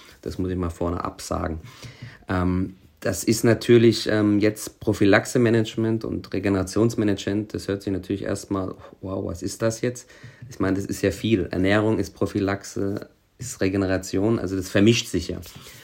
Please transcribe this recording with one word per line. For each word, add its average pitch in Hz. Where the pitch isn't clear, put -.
Das -
muss 92
ich 90
mal 87
vorne 87
absagen. 82
Ähm, 92
das -
ist 113
natürlich, 117
ähm, 104
jetzt -
Prophylaxe-Management 110
und -
Regenerationsmanagement. 101
Das -
hört 101
sich 98
natürlich 95
erstmal, 98
wow, 98
was 90
ist -
das 113
jetzt? -
Ich -
meine, 92
das 98
ist -
ja 98
viel. 104
Ernährung 104
ist 92
Prophylaxe, 98
ist -
Regeneration. 98
Also 95
das 90
vermischt 110
sich 85
ja. 87